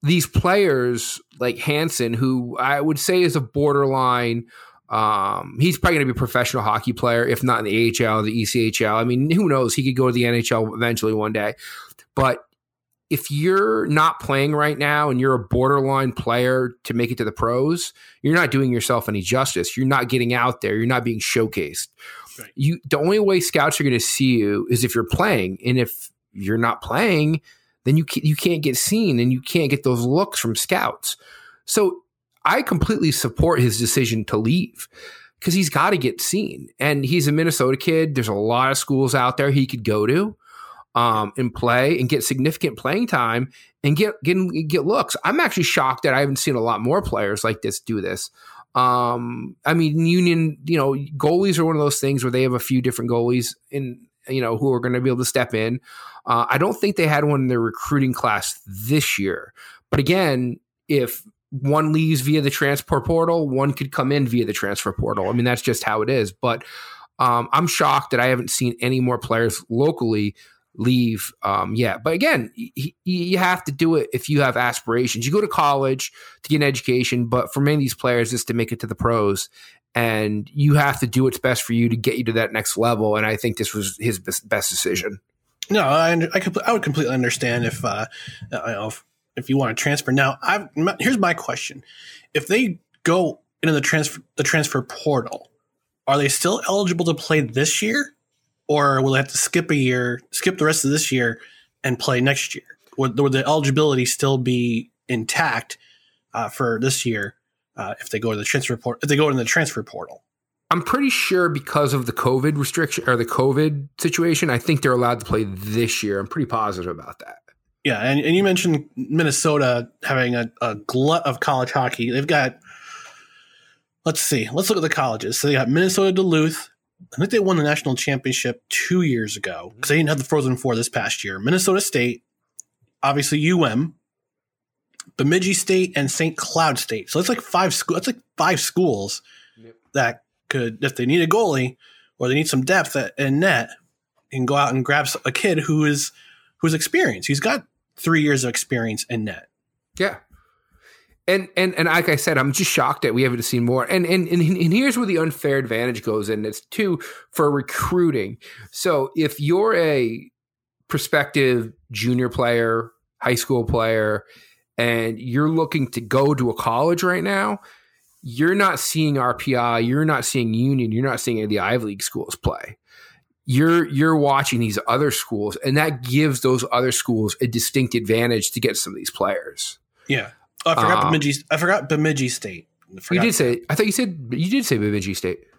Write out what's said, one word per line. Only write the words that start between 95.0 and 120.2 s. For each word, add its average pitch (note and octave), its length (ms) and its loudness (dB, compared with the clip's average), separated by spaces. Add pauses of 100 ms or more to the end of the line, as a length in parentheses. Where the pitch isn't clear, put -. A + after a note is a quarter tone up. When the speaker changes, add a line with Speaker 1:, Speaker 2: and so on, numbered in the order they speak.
Speaker 2:
are C#3 100 4
they C#3+ 120 2
still F3+ 400 0
eligible F3+ 380 0
to E3 80 2
play D#3 260 0
this C3 420 0
year, C4 320 -2 (520)
or C#3+ 340 4
will C3+ 120 2
they C3 60 4
have C3+ 100 0
to - 100 -6
skip E3+ 320 0
a D#3 60 2
year, B2 440 0 (120)
skip - 260 -2
the D3 60 2
rest D#3 200 2
of C3+ 60 2
this D3+ 220 0
year, A#2+ 280 0 (440)
and B2 140 0
play B2+ 220 0
next C3+ 360 0
year? - 80 -14 (340)
Would, B2+ 200 0
would C#3 140 4
the C3+ 140 0
eligibility C#3 580 2
still C3+ 320 0
be A#2+ 540 -2 (180)
intact, B2 680 -4 (560)
uh, A2 140 -6
for A#2 320 -2
this C3+ 260 -2
year, G#2 300 -4 (400)
uh, A2 240 -8
if - 100 -14
they A2 80 -4
go A2+ 140 -2
to G#2+ 40 -2
the G#2 80 -6
transfer C3 320 -2
port-, A#2+ 260 -6
if C#3+ 60 -4
they C#3+ 80 4
go D3+ 120 4
into C3+ 100 0
the A2+ 100 -2
transfer D3+ 360 0
portal? - 400 -14 (480)
Speaker 1:
I'm E3+ 100 2
pretty C4+ 280 0
sure F3+ 380 2
because D3 460 0
of B2 120 -2
the A#2+ 60 -2
covid C3 440 0
restriction D#3+ 520 -2
or B2 80 4
the A2+ 80 -2
covid C#3 640 0 (120)
situation, E3 500 0
I A#2+ 80 0
think D3+ 240 0
they're C3 100 2
allowed A#2+ 280 0
to - 60 -14
play A2 180 0
this G#2 580 -4
year. G2+ 180 -4
I'm G2 80 -8
pretty D#3 180 -4
positive G2+ 440 -4
about D2+ 300 -14
that. - 180 -20 (440)
Speaker 2:
Yeah, A#2+ 160 0
and, C3+ 220 0
and E3 160 2
you G3 80 4
mentioned F3 500 0
Minnesota C3+ 920 0 (160)
having B2+ 300 0